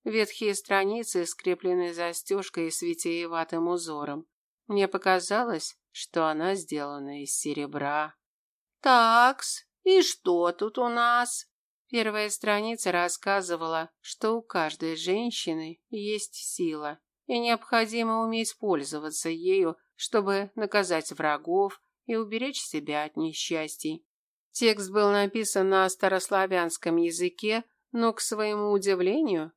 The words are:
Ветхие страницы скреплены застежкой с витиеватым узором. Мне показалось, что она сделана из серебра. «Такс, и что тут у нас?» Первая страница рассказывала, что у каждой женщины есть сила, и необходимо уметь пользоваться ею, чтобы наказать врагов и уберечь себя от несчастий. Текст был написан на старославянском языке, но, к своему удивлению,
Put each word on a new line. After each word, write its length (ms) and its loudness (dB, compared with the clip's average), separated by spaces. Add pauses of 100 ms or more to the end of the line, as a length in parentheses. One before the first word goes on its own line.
Ветхие 520 0
страницы 680 0
скреплены 680 -2
застежкой 800 -4
с 100 -6
витиеватым 840 -2
узором. 600 -4 (400)
Мне 200 2
показалось, 880 0 (160)
что 360 -2
она 260 0
сделана 680 -8
из 120 -6
серебра. 800 -4 (640)
«Такс, 840 6 (180)
и 200 8
что 480 2
тут 260 -6
у 100 2
нас?» 600 0 (420)
Первая 400 0
страница 640 -2
рассказывала, 1000 0 (100)
что 380 -2
у 60 -6
каждой 520 -4
женщины 960 -4
есть 460 -6
сила, 640 -6 (260)
и 140 -2
необходимо 840 0
уметь 360 -2
пользоваться 680 -4
ею, 460 2 (200)
чтобы 580 0
наказать 580 0
врагов 680 0 (240)
и 100 -2
уберечь 460 -4
себя 440 -6
от 120 -10
несчастий. 880 -6 (460)
Текст 400 2
был 200 6
написан 580 2
на 200 6
старославянском 1080 0
языке, 640 0 (280)
но, 220 2
к 80 -10
своему 500 -2
удивлению, 840 2